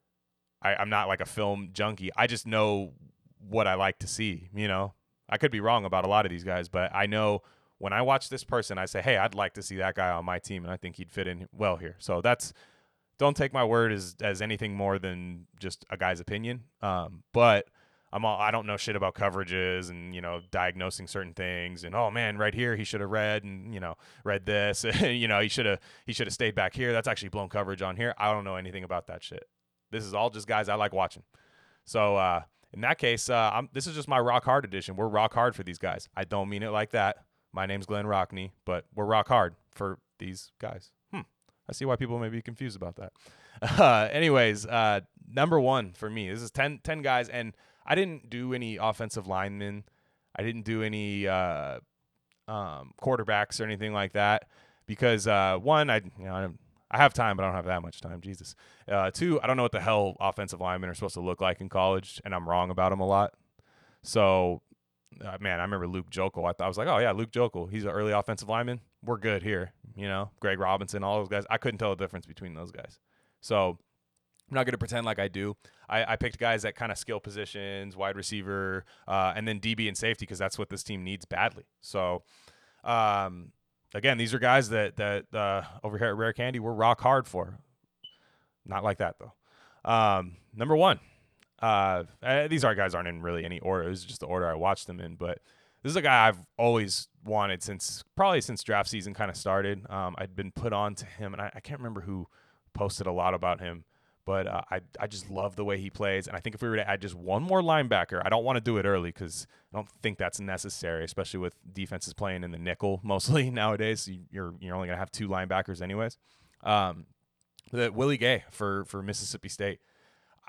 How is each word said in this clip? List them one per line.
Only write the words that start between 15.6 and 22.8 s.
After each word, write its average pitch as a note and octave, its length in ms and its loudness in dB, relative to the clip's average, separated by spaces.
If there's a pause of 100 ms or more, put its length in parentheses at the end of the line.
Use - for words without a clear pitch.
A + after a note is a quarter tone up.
a G2 80 -6
guy's F#2 220 0
opinion. A2+ 440 -6 (180)
Um, F2+ 420 -4 (100)
but A#2 340 8 (460)
I'm G#2 100 -4
all, G#2 160 0
I G#2+ 120 2
don't A2 140 -2
know G#2 120 -2
shit G#2 180 -4
about F#2+ 200 0
coverages F#2 760 -2
and, F2 260 -12
you F2+ 60 -8
know, F2 200 -6 (100)
diagnosing F2+ 560 -2
certain F2+ 260 -8
things F2+ 500 -6
and, F2 120 -10
"Oh, A2+ 160 2
man, A2 260 -2
right G#2+ 160 0
here A#2 240 0
he G#2+ 80 -4